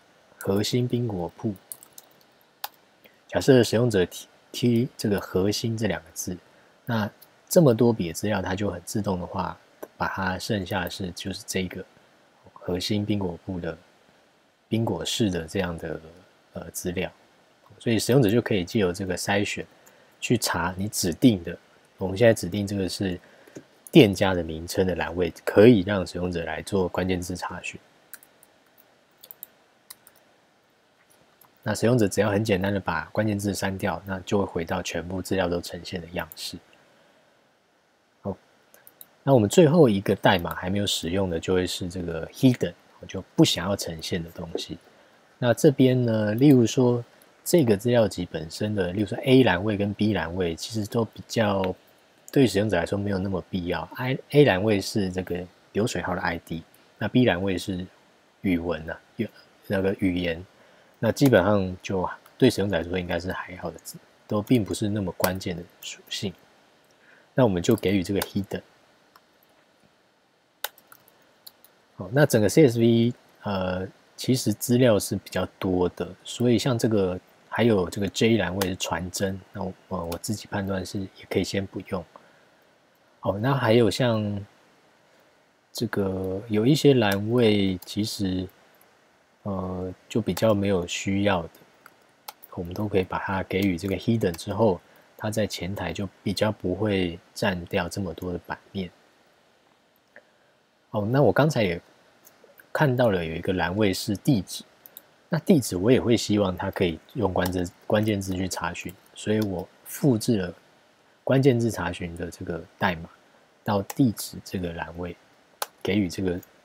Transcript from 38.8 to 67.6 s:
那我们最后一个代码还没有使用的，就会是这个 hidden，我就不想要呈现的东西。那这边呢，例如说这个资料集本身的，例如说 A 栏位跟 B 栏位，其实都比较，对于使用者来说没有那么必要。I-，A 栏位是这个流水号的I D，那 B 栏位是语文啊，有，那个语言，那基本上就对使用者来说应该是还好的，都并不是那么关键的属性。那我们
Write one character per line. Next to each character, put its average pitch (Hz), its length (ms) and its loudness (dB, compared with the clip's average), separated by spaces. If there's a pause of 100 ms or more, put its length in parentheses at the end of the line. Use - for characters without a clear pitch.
那 139 120 4
我 127 40 10
们 104 100 4
最 165 200 8
后 151 200 8
一 101 120 2
个 101 160 0
代 107 220 4
码 82 160 -8
还 90 140 -8
没 101 100 -2
有 101 80 -2
使 - 240 -4
用 95 200 -2
的， 82 80 -2
就 95 160 -2
会 92 120 2
是 90 220 -6
这 90 140 -8
个 82 260 -6
hidden， 120 440 2 (280)
我 87 60 -18
就 92 160 -10 (140)
不 165 80 8
想 - 240 0
要 101 80 -2
呈 82 260 -8
现 90 200 -6
的 85 80 -12
东 85 260 -12
西。 - 220 -12 (600)
那 120 160 2
这 156 160 4
边 127 340 4
呢， 110 300 0
例 131 140 6
如 127 180 8
说 123 380 2 (400)
这 170 200 4
个 110 120 4
资 120 140 -2
料 117 180 4
集 87 220 -8
本 80 200 -10
身 107 240 -4
的， 90 180 -2
例 101 80 -2
如 104 60 -2
说 117 120 -6
A 131 260 6
栏 92 180 2
位 107 140 -2
跟 101 180 -2
B 107 200 0
栏 82 200 -4
位， 87 220 -2
其 - 160 -12
实 107 140 -4
都 113 180 -2
比 - 240 -12
较， 98 460 0 (580)
对 139 120 6
于 - 20 6
使 98 120 0
用 107 100 2
者 95 80 0
来 82 80 0
说 98 140 -4
没 101 120 -4
有 95 80 -2
那 95 100 -4
么 90 200 -4
必 90 180 -6
要。 80 280 -6
I-，A 131 500 4
栏 95 200 4
位 104 160 2
是 95 320 -2
这 92 100 -4
个 90 240 -8 (260)
流 104 140 0
水 90 160 -4
号 92 120 -4
的 87 60 -6
I 87 180 -4
D， 80 240 -10 (360)
那 110 80 -4
B 123 200 4
栏 90 160 2
位 98 140 -2
是 92 300 -6 (540)
语 92 180 0
文 82 320 -6
啊， - 100 -12 (160)
有， 110 120 -4 (380)
那 98 140 -2
个 95 200 0
语 90 180 0
言， 87 260 -4 (540)
那 110 140 0
基 143 160 4
本 104 140 8
上 95 380 2
就 92 260 -4 (300)
对 127 140 6
使 - 100 0
用 101 80 0
者 95 80 0
来 80 60 0
说 87 160 -4
应 90 80 -4
该 87 140 -2
是 90 100 -6
还 90 280 -10
好 - 120 -8
的， 82 80 -12 (480)
都 104 160 -2
并 120 220 2
不 90 100 -4
是 107 140 -2
那 104 120 -2
么 92 120 -4
关 95 260 -2
键 92 180 -6
的 87 60 -10 (180)
属 - 200 -16 (100)
性。 - 240 -8 (1000)
那 131 100 4
我 113 40 6
们 90 140 0